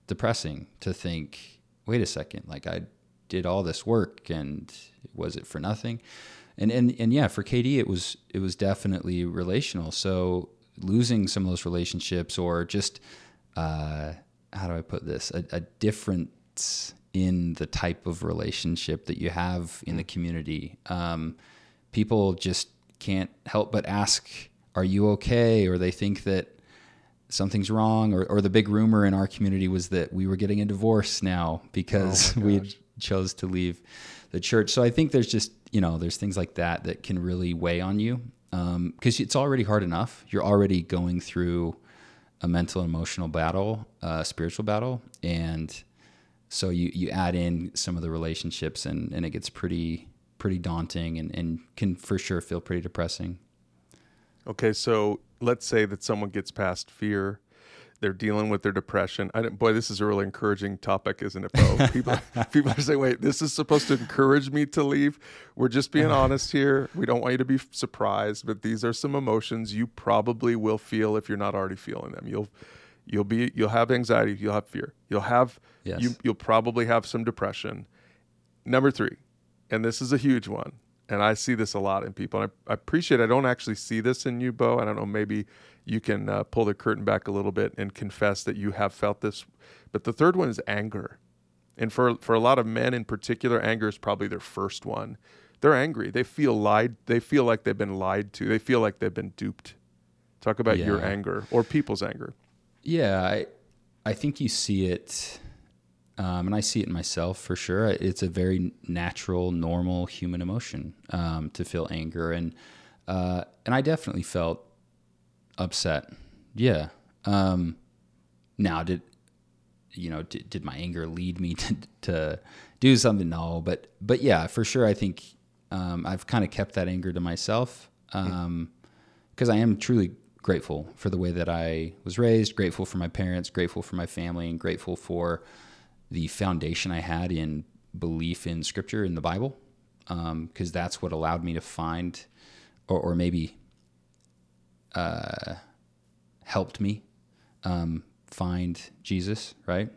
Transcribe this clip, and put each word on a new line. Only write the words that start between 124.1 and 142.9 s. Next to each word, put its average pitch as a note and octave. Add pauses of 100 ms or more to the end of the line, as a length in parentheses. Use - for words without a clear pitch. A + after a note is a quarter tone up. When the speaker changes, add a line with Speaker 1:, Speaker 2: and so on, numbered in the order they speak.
Speaker 1:
yeah, F2+
for A2+
sure. B2
I G#2
think, F#2+ (460)
um, F2+
I've F#2
kinda G#2+
kept -
that F2+
anger F2+
to F2
myself, G#2+ (220)
Speaker 2:
Hmm. G2+
Speaker 1:
um, F2 (640)
'cause A#2+
I G#2+
am A2
truly G#2+ (280)
grateful D#2
for -
the F2+
way F2+
that E2+
I E2 (120)
was F2+
raised, A2+
grateful F#2+
for -
my F2
parents, F2+
grateful F2
for -
my E2+
family, E2+
and E2
grateful E2+
for E2+ (680)
the E2
foundation E2+
I E2+
had E2+
in D#2 (340)
belief E2
in E2
Scripture, G2+
in F2
the E2
Bible, F#2+ (480)
um, E2
'cause F2
that's F2
what F2
allowed E2
me E2+
to E2
find, E2+ (640)
or, F#2